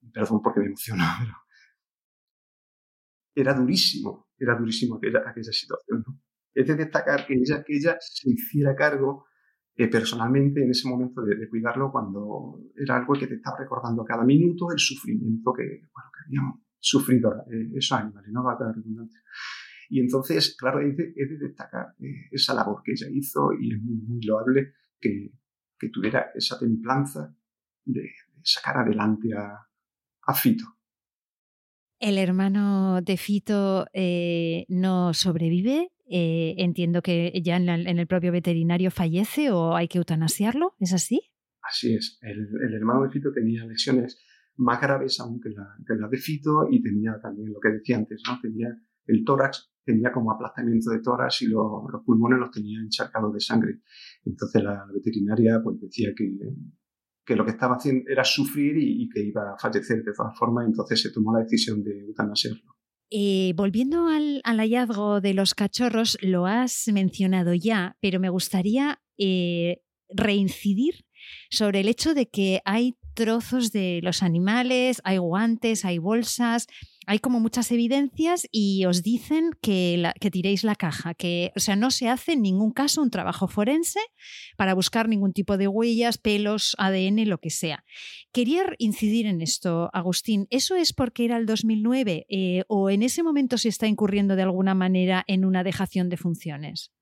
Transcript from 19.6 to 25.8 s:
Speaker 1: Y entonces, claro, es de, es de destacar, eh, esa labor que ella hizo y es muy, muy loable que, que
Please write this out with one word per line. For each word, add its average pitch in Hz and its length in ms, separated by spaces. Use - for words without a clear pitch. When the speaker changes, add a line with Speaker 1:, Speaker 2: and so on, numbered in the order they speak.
Speaker 1:
Y 135 120
entonces, 135 580
claro, 139 220
es 143 160
de, 165 180
es 139 160
de 151 80
destacar, - 600
eh, 135 320
esa 131 220
labor 104 280
que - 100
ella - 160
hizo 143 440
y 117 200
es 107 80
muy, 113 180
muy 117 240
loable 123 500
que, 101 340
que 113 120